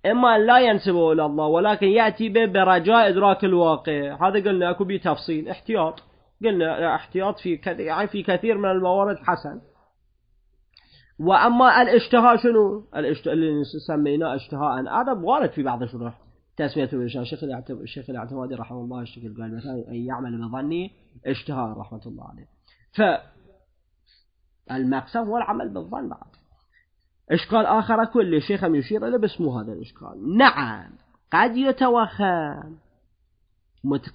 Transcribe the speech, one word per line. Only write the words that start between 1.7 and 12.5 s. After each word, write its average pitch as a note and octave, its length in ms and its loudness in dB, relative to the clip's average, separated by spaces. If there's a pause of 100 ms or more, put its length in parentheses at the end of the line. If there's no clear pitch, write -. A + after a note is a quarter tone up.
يأتي A3 420 2
به A3 180 4
برجاء F#3+ 640 4
إدراك G3 360 2
الواقع. D#3+ 840 0
هذا G3 160 0
قلنا F3+ 260 0
أكو F#3 140 -2
بيه F#3 160 -4
تفصيل، D#3 480 -4
احتياط. D#3+ 540 -4 (420)
قلنا E3 500 0
احتياط F#3+ 440 -4
في F3 180 -4
كث-، F3 240 -8
يعني E3 280 -4
في G3+ 140 -8
كثير G3+ 360 0
من G3 120 0
الموارد F#3 460 0
حسن. - 440 -4 (1600)
وأما A#3+ 600 6
الاشتهاء A#3+ 540 4
شنو؟ G#3+ 500 2 (100)